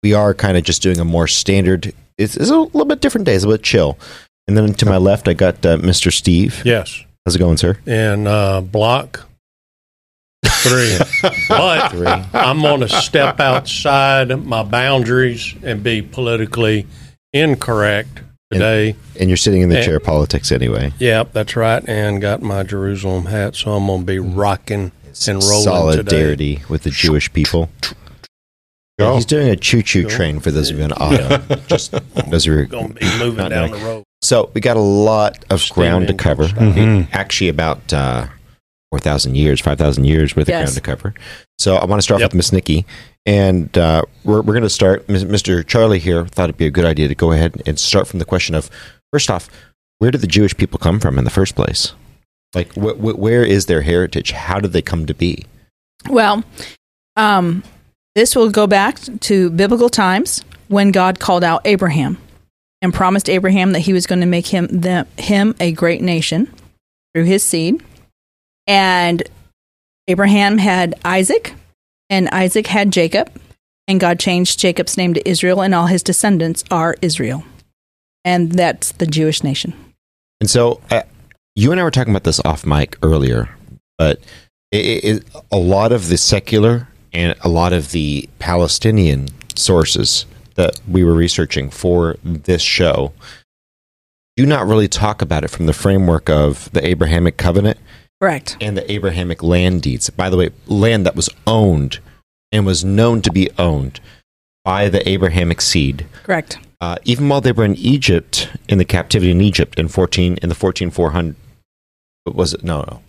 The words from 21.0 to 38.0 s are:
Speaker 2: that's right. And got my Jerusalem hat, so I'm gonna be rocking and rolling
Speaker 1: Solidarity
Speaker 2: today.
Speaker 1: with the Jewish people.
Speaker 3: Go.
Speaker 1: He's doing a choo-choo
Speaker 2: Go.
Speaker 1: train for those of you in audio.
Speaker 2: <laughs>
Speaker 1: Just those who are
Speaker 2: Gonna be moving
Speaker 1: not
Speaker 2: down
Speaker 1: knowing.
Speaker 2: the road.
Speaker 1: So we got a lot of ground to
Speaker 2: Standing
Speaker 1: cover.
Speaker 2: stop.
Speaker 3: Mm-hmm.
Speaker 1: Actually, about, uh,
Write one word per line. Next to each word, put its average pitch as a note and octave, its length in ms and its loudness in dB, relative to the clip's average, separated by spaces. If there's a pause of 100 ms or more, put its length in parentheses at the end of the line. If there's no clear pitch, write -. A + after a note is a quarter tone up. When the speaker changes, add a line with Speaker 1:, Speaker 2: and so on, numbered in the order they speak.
Speaker 2:
that's G#2+ 220 -4
right. A2+ 320 0
And G#2 340 -2
got G#2 200 -2
my G2 220 -4
Jerusalem F#2+ 640 -4
hat, G#2 300 -4
so G#2+ 180 -4
I'm G2+ 140 0
gonna F#2 160 -2
be F#2+ 160 -4
rocking F#2+ 720 -4 (360)
and G2 160 -2
rolling G#2 200 2
Speaker 1:
Solidarity D#2 960 0
Speaker 2:
today. D2 120 -14
Speaker 1:
with D#2 140 -4
the - 80 -4
Jewish D2+ 420 0
people. E2 360 -2 (1300)
Speaker 3:
Go. A2 160 2
Speaker 1:
He's A#2 100 0
doing D3 240 0
a G2+ 60 2
choo-choo G2 480 0
Speaker 2:
Go. D2 60 -4
Speaker 1:
train D2+ 300 -2
for D#2+ 100 -2
those D2+ 220 -2
of D2+ 80 -6
you D2+ 60 -2
in D2+ 80 -2
audio. C3+ 440 0
Speaker 2:
<laughs> - 300 -6
Speaker 1:
Just - 260 -2 (380)
those E2 140 2
who D#2 120 2
are C#2+ 80 0
Speaker 2:
Gonna - 280 -10
be - 120 -6 (140)
moving A#2 180 -4
Speaker 1:
not F#2+ 120 -4
Speaker 2:
down - 200 -4
Speaker 1:
knowing. G#2+ 140 -10
Speaker 2:
the A2 40 -8
road. A2 160 -10 (200)
Speaker 1:
So A#2 320 2
we A#2+ 60 -2
got A#2+ 140 2
a A2 60 2
lot G#2 680 2
of F#2 180 0
ground F2 380 2
to F#2+ 60 0
Speaker 2:
Standing F#2+ 40 -4
Speaker 1:
cover. D2+ 300 0
Speaker 2:
stop. G#2 120 -4
Speaker 3:
Mm-hmm. G#2 540 4
Speaker 1:
Actually, G2 360 -2
about, D#2+ 440 -2
uh, B1+ 320 -2 (640)